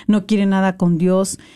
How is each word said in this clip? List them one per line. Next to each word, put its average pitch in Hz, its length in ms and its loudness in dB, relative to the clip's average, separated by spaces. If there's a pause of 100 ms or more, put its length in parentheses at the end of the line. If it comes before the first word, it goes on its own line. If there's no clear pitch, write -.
no 208 200 0
quieren 202 240 0
nada 190 260 0
con 175 220 0
Dios". 185 400 0 (180)